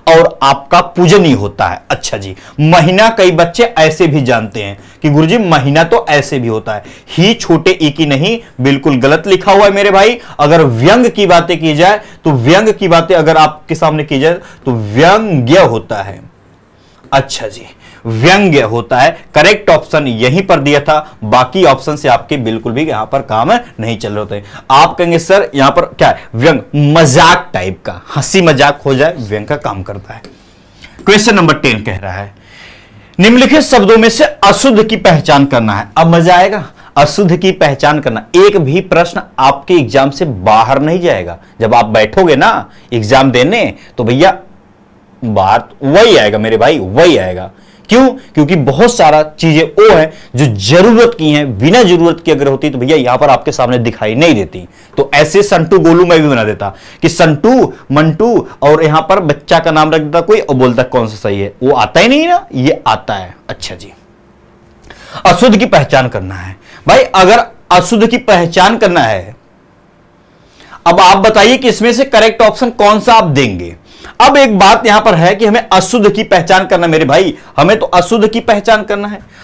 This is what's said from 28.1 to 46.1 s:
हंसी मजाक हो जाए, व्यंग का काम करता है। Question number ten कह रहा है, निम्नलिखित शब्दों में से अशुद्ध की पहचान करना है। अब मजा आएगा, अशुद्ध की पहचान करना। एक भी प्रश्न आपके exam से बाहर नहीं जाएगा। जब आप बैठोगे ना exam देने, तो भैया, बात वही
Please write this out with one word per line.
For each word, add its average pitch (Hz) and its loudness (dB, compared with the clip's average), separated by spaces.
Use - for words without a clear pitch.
हंसी 165 -2
मजाक 143 2
हो 135 0
जाए, 156 0
व्यंग 107 -8
का 147 -6
काम 101 -8
करता 101 -16
है। 113 -20
Question 214 2
number 165 2
ten 120 -4
कह 98 -8
रहा 98 -12
है, 101 -14
निम्नलिखित 254 4
शब्दों 226 4
में 226 2
से - 0
अशुद्ध 247 2
की - -4
पहचान 147 2
करना 113 -2
है। 107 -8
अब 165 2
मजा 170 2
आएगा, 196 0
अशुद्ध 165 0
की 190 -2
पहचान 151 -2
करना। 120 -6
एक 196 4
भी 160 -2
प्रश्न 175 -2
आपके 135 0
exam 135 0
से 160 -6
बाहर 110 0
नहीं 254 -2
जाएगा। 95 -4
जब 113 0
आप 120 2
बैठोगे 110 0
ना 180 0
exam 127 0
देने, 139 0
तो 123 -4
भैया, 131 0
बात 104 -2
वही 180 4